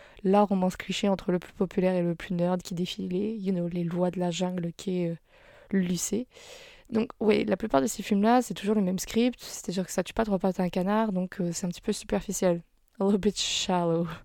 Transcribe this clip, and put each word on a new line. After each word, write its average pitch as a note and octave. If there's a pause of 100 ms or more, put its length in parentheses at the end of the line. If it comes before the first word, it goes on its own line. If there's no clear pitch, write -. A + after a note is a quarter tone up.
(240)
la G3+
romance F#3
cliché -
entre F#3
le F3+
plus -
populaire F#3
et F3+
le E3+
plus F3
nerd F3
qui -
défie F3+
les, G#3
you G3
know, F3
les F3
lois F3
de F3+
la F3
jungle F3
qui F3+
est, E3+
euh, E3+ (560)
le G3
lycée. F#3 (600)
Donc, A3 (100)
ouais, G#3+
la G3
plupart C4+
de B3+
ces G#3
films-là, A3
c'est G3+
toujours G3+
le G#3+
même F#3
script, A#3+
c'est-à-dire -
que -
ça F#3
tue -
pas A3+
trois G3
pattes F#3
à F#3
un F3+
canard, G#3
donc, F#3
euh, F3
c'est F3+
un F3+
petit -
peu G#3+
superficiel. F#3 (380)
A G3
little G3+
bit G3
shallow. E3+ (200)